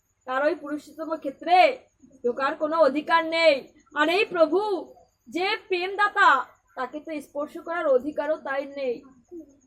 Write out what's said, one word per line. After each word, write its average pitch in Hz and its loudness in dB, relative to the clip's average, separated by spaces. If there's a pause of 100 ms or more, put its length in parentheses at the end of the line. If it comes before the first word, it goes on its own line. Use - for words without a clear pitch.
(240)
তার 254 -4
ওই 311 0
পুরুষোত্তম 302 -10
ক্ষেত্রে 311 2 (480)
ঢোকার 269 -2
কোনো 311 -2
অধিকার 311 2
নেই। 320 2 (260)
আর 302 2
এই 392 2
প্রভু 349 0 (340)
যে 381 -4 (120)
প্রেমদাতা, 381 2 (300)
তাকে 262 -8
তো 302 -10
স্পর্শ 294 -10
করার 330 -6
অধিকারও 294 0
তাই 277 -6
নেই। 277 -8 (640)